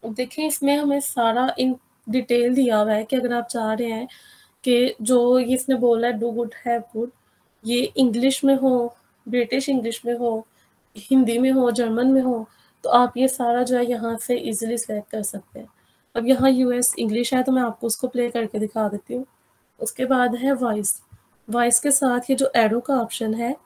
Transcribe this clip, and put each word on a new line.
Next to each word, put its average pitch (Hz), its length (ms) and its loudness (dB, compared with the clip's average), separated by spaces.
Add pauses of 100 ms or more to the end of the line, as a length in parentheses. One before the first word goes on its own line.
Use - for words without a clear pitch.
अब 226 80 -8
देखें, 254 340 -6
इसमें 277 300 0
हमें 285 220 0
सारा 240 600 0
in 254 160 0 (340)
डिटेल 240 460 0
दिया 247 220 2
हुआ 214 160 2
है 214 100 0
कि 214 120 -4
अगर 247 180 0
आप 240 120 -2
चाह 220 280 -4
रहे 233 180 -4
हैं 226 160 -6 (560)
कि 247 380 2
जो 247 380 4
ये 247 160 0
इसने 262 200 0
बोला 233 320 2
है, 247 60 0
"Do 214 100 -4
good 233 260 -4 (180)
have 233 160 0 (140)
good," 233 120 -4 (560)
ये 240 160 0 (160)
English 254 460 2
में 269 120 6
हो, 247 400 0 (320)
British 247 420 -2
English 233 360 -2
में 240 120 -2
हो, 226 300 -2 (500)
हिंदी 233 400 2
में 262 140 4
हो, 254 200 4
German 233 360 0
में 269 140 6
हो, 240 280 -2 (340)
तो - 60 -4
आप 247 280 4
ये 262 100 2
सारा 247 360 0
जो 247 140 0
है, 247 80 0
यहाँ 226 320 -4
से 247 180 -4
easily 226 420 -4
select 214 340 -8
कर 214 120 -6
सकते - 360 -12
हैं। 226 100 -18 (460)
अब 233 120 -2
यहाँ 262 220 4
यूएस 247 500 2
English 233 340 -2
है, 254 100 2
तो 262 80 0
मैं 254 100 2
आपको 233 260 -4
उसको 233 200 -4
play 240 220 -2
करके 226 300 -4
दिखा 214 300 -2
देती 202 240 -8
हूँ। 254 120 -6 (540)
उसके - 260 -6
बाद 247 300 2
है 254 160 0
Vice। 226 500 -2 (480)
Vice 240 300 2
के 285 120 0
साथ 247 280 2 (100)
ये 269 60 4
जो 262 200 0
एरो 226 240 2
का 262 140 -4
ऑप्शन 226 400 -2
है 233 320 -4